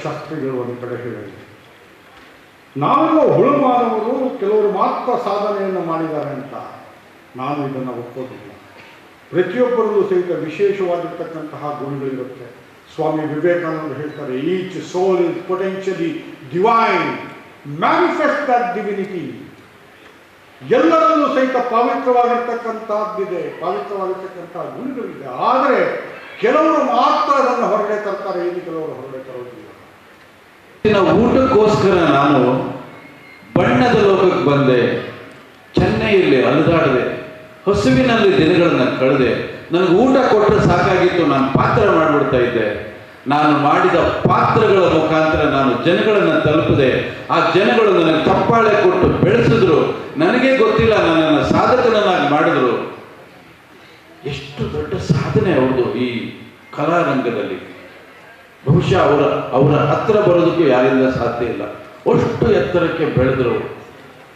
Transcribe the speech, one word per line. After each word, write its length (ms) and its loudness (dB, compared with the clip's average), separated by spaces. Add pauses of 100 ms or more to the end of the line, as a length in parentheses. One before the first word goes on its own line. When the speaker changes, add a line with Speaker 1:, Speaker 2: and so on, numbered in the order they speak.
Speaker 1:
ಶಾಸ್ತ್ರಿಗಳು 560 -8
ಒಂದು 200 -8
ಕಡೆ 220 -10
ಹೇಳಿದ್ರು, 440 -14 (1300)
"ನಾವೆಲ್ಲ 540 2
ಹುಳುಮಾನವರು, 1040 0
ಕೆಲವರು 320 0
ಮಾತ್ರ 540 -2
ಸಾಧನೆಯನ್ನು 560 -4
ಮಾಡಿದ್ದಾರೆ" 500 -6
ಅಂತ. 240 -12 (800)
ನಾನು 320 -4
ಇದನ್ನು 240 -6
ಒಪ್ಪೋದಿಲ್ಲ. 600 -12 (800)
ಪ್ರತಿಯೊಬ್ಬರಲ್ಲೂ 800 0
ಸಹಿತ 200 0
ವಿಶೇಷವಾಗಿರ್ತಕ್ಕಂತಹ 1500 -4
ಗುಣಗಳಿರುತ್ತೆ. 760 -10 (340)
ಸ್ವಾಮಿ 280 -2
ವಿವೇಕಾನಂದ 720 -2
ಹೇಳ್ತಾರೆ, 360 -10
"Each 640 -6
soul 200 2
is 360 -2
potentially 600 -4 (440)
divine, 580 2 (640)
manifest 720 0
that 280 0
divinity." 540 -8 (1400)
ಎಲ್ಲರಲ್ಲೂ 600 2
ಸಹಿತ 220 0
ಪವಿತ್ರವಾಗಿರ್ತಕ್ಕಂಥದ್ದಿದೆ, 1900 -2 (180)
ಪವಿತ್ರವಾಗಿರ್ತಕ್ಕಂಥ 960 -8
ಗುಣಗಳಿದೆ. 720 -10
ಆದರೆ 840 -2 (300)
ಕೆಲವರು 440 2
ಮಾತ್ರ 500 0
ಅದನ್ನು 320 0
ಹೊರಗಡೆ 380 -2
ತರ್ತಾರೆ, 440 -6
ಇನ್ನು 120 -8
ಕೆಲವರು 320 -8
ಹೊರಗಡೆ 320 -14
ತರೋದಿಲ್ಲ. 440 -16 (1160)
Speaker 2:
ಇನ್ನು 280 0
ಊಟಕ್ಕೋಸ್ಕರ 760 2
ನಾನು 640 2 (1080)
ಬಣ್ಣದ 380 2
ಲೋಕಕ್ಕೆ 480 4
ಬಂದೆ, 640 2 (640)
ಚೆನ್ನೈಯಲ್ಲಿ 720 2
ಅಲೆದಾಡಿದೆ, 720 2 (480)
ಹಸುವಿನಲ್ಲಿ 680 4
ದಿನಗಳನ್ನ 600 2
ಕಳೆದೆ. 500 0 (240)
ನನಗೆ 200 2
ಊಟ 240 4
ಕೊಟ್ರೆ 440 4
ಸಾಕಾಗಿತ್ತು, 680 2
ನಾನು 260 0
ಪಾತ್ರ 380 2
ಮಾಡ್ಬಿಡ್ತಾ 460 2
ಇದ್ದೆ. 540 -2 (360)
ನಾನು 320 2
ಮಾಡಿದ 420 2
ಪಾತ್ರಗಳ 760 2
ಮುಖಾಂತರ 640 2
ನಾನು 420 0
ಜನಗಳನ್ನ 540 2
ತಲುಪಿದೆ. 800 2 (120)
ಆ 200 2
ಜನಗಳು 540 4
ನನಗೆ 200 2
ಚಪ್ಪಾಳೆ 580 4
ಕೊಟ್ಟು 260 4
ಬೆಳೆಸಿದ್ರು. 960 2 (120)
ನನಗೆ 400 2
ಗೊತ್ತಿಲ್ಲ, 500 2
ನನ್ನನ್ನು 380 2
ಸಾಧಕನನ್ನಾಗಿ 880 2
ಮಾಡಿದ್ರು. 680 -2 (1300)
ಎಷ್ಟು 460 -10
ದೊಡ್ಡ 220 -6
ಸಾಧನೆ 600 0
ಅವ್ರದ್ದು 400 0
ಈ 460 -6 (360)
ಕಲಾರಂಗದಲ್ಲಿ. 920 -2 (1000)
ಬಹುಶಃ 280 2
ಅವರ, 260 4 (300)
ಅವರ 260 4
ಹತ್ರ 420 2
ಬರೋದಕ್ಕೂ 420 4
ಯಾರಿಂದ 520 4
ಸಾಧ್ಯ 320 -2
ಇಲ್ಲ, 160 -6 (520)
ಅಷ್ಟು 380 0
ಎತ್ತರಕ್ಕೆ 520 0
ಬೆಳೆದ್ರು. 760 0 (560)